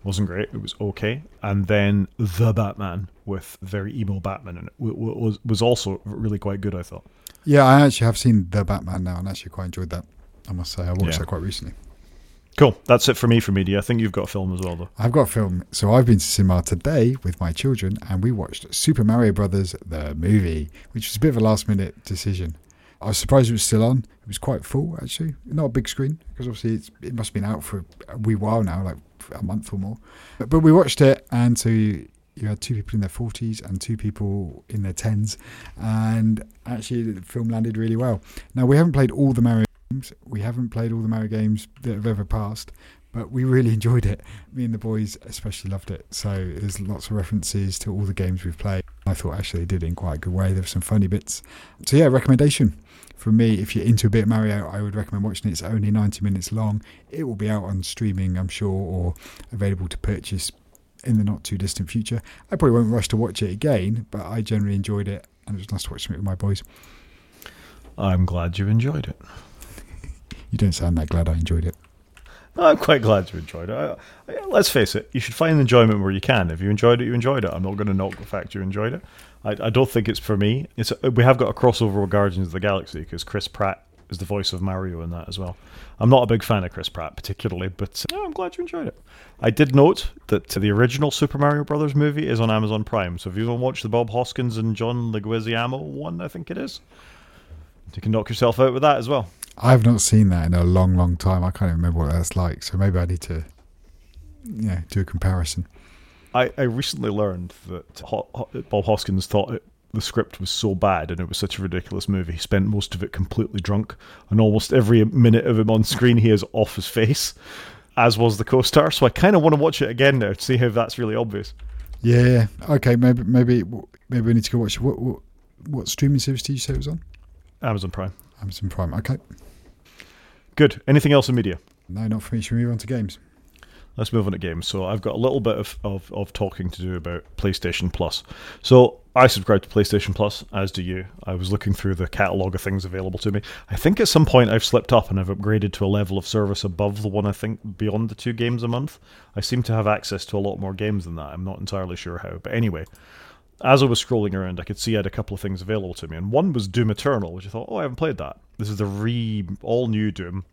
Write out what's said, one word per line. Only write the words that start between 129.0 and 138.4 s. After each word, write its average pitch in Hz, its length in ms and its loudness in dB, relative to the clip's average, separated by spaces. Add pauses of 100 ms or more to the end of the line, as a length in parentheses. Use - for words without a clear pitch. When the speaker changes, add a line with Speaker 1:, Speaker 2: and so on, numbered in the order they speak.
Speaker 1:
Good. - 300 -4
Anything 143 260 2
else 139 160 4
in 127 60 0
media? 95 240 -2 (300)
Speaker 2:
No, 104 180 -8
not 107 160 -4
for - 140 -8
me. 110 40 -2
Should 117 160 -4
we 120 60 0
move 120 80 -2
on 113 80 -4
to - 80 -12
games? 110 320 -6 (800)
Speaker 1:
Let's 110 160 -4
move 107 140 2
on 101 60 -2
to 92 60 -6
games. 85 300 -6
So 95 160 -4
I've 98 180 -4
got - 140 -4
a - 20 -4
little 131 220 0
bit 110 160 0
of, - 260 -8
of, 98 300 -8
of 98 200 -8
talking 92 380 -4
to 90 120 -12
do 92 120 -6
about 85 300 -8 (120)
PlayStation 90 560 -4
Plus. - 300 -4 (400)